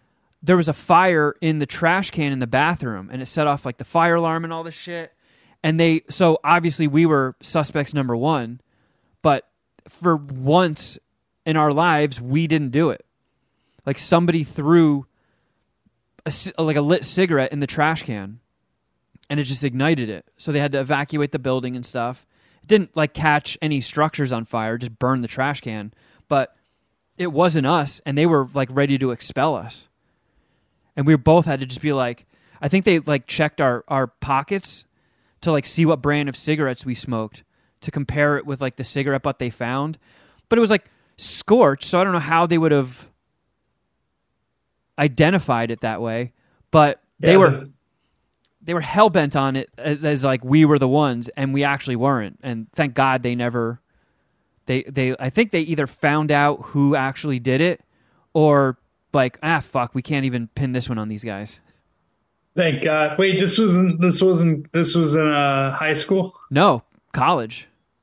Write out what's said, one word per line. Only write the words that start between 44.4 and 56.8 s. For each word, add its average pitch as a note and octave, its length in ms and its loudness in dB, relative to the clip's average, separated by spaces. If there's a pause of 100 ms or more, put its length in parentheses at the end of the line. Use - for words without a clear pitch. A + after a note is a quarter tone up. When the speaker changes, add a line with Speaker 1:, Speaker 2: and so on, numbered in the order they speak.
Speaker 1:
identified C#3+ 720 2
it A#2 100 -8
that A2 180 -4
way. A#2 320 -6 (380)
But D3 320 4 (180)
they D#3 120 4
Speaker 2:
Yeah, F#3 60 8
Speaker 1:
were F#3 120 8
Speaker 2:
the - 220 -4 (880)
Speaker 1:
they E3+ 140 -6
were E3 60 -2
hell-bent D#3+ 540 2
on C3+ 200 0
it C3 240 -6
as, D3 260 -4
as, D3 180 0
like, C3 220 0
we D3 180 6
were D3 140 6
the C3+ 100 2
ones, B2+ 420 0
and C3+ 260 -4
we C#3 80 2
actually C#3 320 -2
weren't. A#2+ 480 -2
And A#2 280 -10
thank C#3+ 220 -2
God C3 300 2
they B2 100 -2
never, A#2+ 480 -4 (840)
they, B2+ 160 -2
they, C3 360 -2
I B2+ 120 -4
think A3 200 0
they E3 100 0
either D3+ 260 -2
found D3+ 440 -2
out D3 340 2
who C#3 300 2